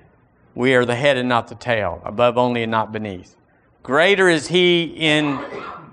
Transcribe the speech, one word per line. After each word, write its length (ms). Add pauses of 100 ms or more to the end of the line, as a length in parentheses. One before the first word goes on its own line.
(540)
We 200
are 100
the 120
head 200
and 140
not 180
the 60
tail, 500
above 320
only 260
and 80
not 220
beneath. 440 (460)
Greater 460
is 200
he 360
in 560 (520)